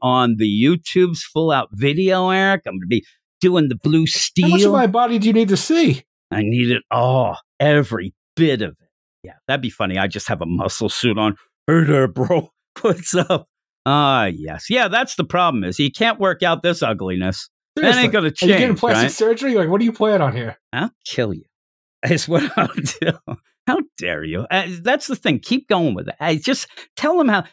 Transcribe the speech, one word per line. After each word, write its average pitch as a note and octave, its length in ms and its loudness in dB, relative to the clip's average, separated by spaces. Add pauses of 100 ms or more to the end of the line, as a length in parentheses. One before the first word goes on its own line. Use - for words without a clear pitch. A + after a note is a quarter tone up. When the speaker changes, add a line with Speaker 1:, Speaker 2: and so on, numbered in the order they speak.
Speaker 1:
on B2+ 360 2
the G#2+ 100 2 (160)
YouTube's F3 580 0
full D#3+ 280 -2
out C3 220 -2
video, F#3 580 0
Eric. F#3+ 360 0
I'm - 120 -8
gonna F2+ 100 -8
be - 160 0 (380)
doing F3 260 4
the B2 60 -4
blue D3+ 260 2 (400)
Speaker 2:
How F3 80 4
much E3+ 60 6
of F#3 60 4
Speaker 1:
steel. G3+ 120 6
Speaker 2:
my B3+ 140 4
body A#3 320 0
do G3+ 80 0
you A3+ 80 4
need A3+ 140 4
to F#3+ 80 2
see? C#4 480 0 (260)
Speaker 1:
I G2 120 -2
need A#2+ 280 0
it A#2+ 200 -2
all, A#2+ 480 0 (200)
every B2+ 560 0 (220)
bit C#3+ 260 2
of F2 80 -4
it. - 180 -20 (340)
Yeah, - 120 -20 (140)
that'd C3+ 120 -2
be B2+ 100 -6
funny. F#2+ 280 -4
I G2 80 0
just G2 220 -8
have - 120 -4
a E2+ 60 -6
muscle F#2 420 -2
suit G#2+ 300 -2
on. G#2+ 180 0 (300)
"Hey E3 180 4
there, C#3 240 2
bro. D3 440 -2 (140)
<laughs> - 140 -20
What's F#3+ 340 -2
up?" F3 340 0 (360)
Ah, C3+ 420 2
yes. D#2 440 -8
Yeah, A#3 180 2
that's A#3 280 -2
the F3+ 80 -2
problem E3 400 0
is F#2 140 -4
you C#3+ 140 0
can't A3 280 -2
work F#3+ 220 0
out E3 200 0
this E3+ 200 0
ugliness. F#2 680 -4 (260)
That D4+ 80 0
ain't C#4+ 120 6
Speaker 2:
Seriously. A#3+ 160 2
Speaker 1:
gonna G3+ 140 2
Speaker 2:
Are - 20 0
you D3 40 -2 (140)
getting G3+ 220 4
Speaker 1:
change, G#3 120 0
Speaker 2:
plastic A#2 220 2
Speaker 1:
right? C3+ 100 2
Speaker 2:
surgery? A#3 440 0
Like, F3 120 2
what G3 140 0
are - 20 2
you A3+ 80 2
planning G#3+ 300 0
on C3 120 0
here? A2+ 220 -8 (160)
Speaker 1:
I'll E3 200 -4 (120)
kill G#2+ 300 -4
you. D#2+ 100 -12 (300)
<laughs> - 340 -10
Is E3 200 0
what E3+ 280 0
I'll F#3 120 0 (340)
do. E3 100 0 (540)
How B3+ 120 0 (200)
dare D#2+ 260 -6
you? E2 260 -6
Uh, F#3 160 -2 (160)
that's C4 240 -2
the C4+ 80 -6
thing. D3 240 -2
Keep - 300 -4
going E3+ 260 0
with F2+ 140 -8
it. - 100 -10
I D#3+ 180 -2
just B3+ 300 -4 (300)
tell D#4 220 0
them D4 100 4
how, G3+ 240 2